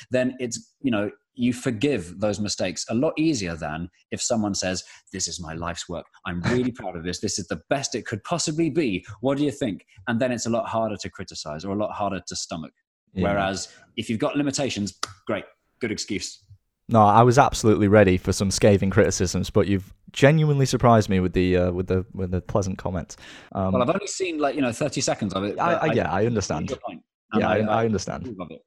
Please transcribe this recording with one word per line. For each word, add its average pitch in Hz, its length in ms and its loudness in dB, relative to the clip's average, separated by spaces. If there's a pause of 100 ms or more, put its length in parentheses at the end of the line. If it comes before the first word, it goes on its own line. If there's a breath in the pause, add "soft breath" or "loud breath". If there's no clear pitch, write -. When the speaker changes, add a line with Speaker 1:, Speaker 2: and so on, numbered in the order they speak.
Speaker 1:
then 127 300 0
it's, 113 420 -10
you 139 100 -2
know, 104 200 0 (240)
you 123 180 0
forgive 107 640 -4
those 104 200 -2
mistakes 98 500 -4
a 120 60 -4
lot 143 220 0
easier 123 380 -2
than 80 320 -6 (220)
if 107 120 -8
someone 104 340 0
says, 92 280 -4 (300 loud breath)
"This 95 140 -6
is 82 120 -10
my 80 140 -10
life's 85 340 -8
work. 82 180 -10 (200 soft breath)
I'm 90 160 -6
really 123 300 0
Speaker 2:
<laughs> - 80 -16
Speaker 1:
proud 92 180 -8
of 80 60 -8
this. 90 160 -6
This - 180 -4
is 95 100 -8
the - 220 -6
best - 240 -2
it 107 140 -6
could 110 160 -6
possibly 165 480 -2
be. 120 340 0 (160 loud breath)
What 139 160 0
do 143 80 0
you 139 60 0
think?" 110 340 -6 (220 soft breath)
And 120 120 0
then 127 120 0
it's 117 160 -4
a - 20 0
lot 113 180 -2
harder 110 300 -2
to 92 120 -12
criticize 80 540 -12
or 98 100 -6
a 98 40 -2
lot 104 160 -2
harder 98 340 -4
to 90 80 -10
stomach. 80 380 -10 (400)
Speaker 2:
Yeah. 95 160 0
Speaker 1:
Whereas 98 400 -2 (260 soft breath)
if 113 140 -6
you've 110 100 -2
got 143 160 -2
limitations, 135 640 -2 (300)
great, 98 180 -4 (340)
good 110 120 -4
excuse. - 480 -6 (500)
Speaker 2:
No, 120 160 6
I 104 180 8
was 123 140 6
absolutely 110 500 4
ready 95 300 8
for 95 160 -2
some 98 180 0
scathing 101 380 4
criticisms, 92 600 2
but 101 180 2
you've 95 260 -2 (180)
genuinely 147 540 4
surprised 117 420 4
me 95 140 2
with 90 100 0
the, 90 240 4
uh, 90 160 2
with 90 160 -4
the, 92 240 0
with 92 200 -6
the 90 100 0
pleasant 95 360 -4
comments. - 380 -6 (380 loud breath)
Um, 95 180 0
Speaker 1:
Well, 127 120 4
I've 123 60 2
only 196 180 -2
seen, 170 320 -6
like, 139 160 0
you 147 60 -2
know, 123 120 0
thirty 143 260 -4
seconds 123 340 -2
of 95 120 -2
it, 104 120 -4
Speaker 2:
I, 165 180 0
Speaker 1:
but - 80 -2
Speaker 2:
I, 160 40 2
Speaker 1:
I 156 60 2
Speaker 2:
yeah, 85 200 0
I 95 80 0
Speaker 1:
see 110 60 4
Speaker 2:
understand. 92 420 -2
Speaker 1:
your - 160 -8
point, 87 160 -12 (300)
and 110 100 2
Speaker 2:
Yeah, 92 80 2
I, 98 100 4
Speaker 1:
I, - 20 -
Speaker 2:
I 107 220 2
Speaker 1:
I - 20 2
Speaker 2:
understand. 104 380 -2
Speaker 1:
approve 101 180 -10
of 87 100 -10
it. - 160 -18